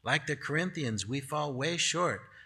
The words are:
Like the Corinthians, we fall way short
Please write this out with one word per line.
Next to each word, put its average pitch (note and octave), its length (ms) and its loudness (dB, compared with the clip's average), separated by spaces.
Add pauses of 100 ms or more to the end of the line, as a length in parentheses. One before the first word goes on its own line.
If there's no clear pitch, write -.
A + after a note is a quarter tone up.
Like D3+ 220 2
the D3 100 0
Corinthians, D3 680 0
we B2+ 140 -2
fall D3 340 -2
way D3 240 0
short D#3+ 440 2 (260)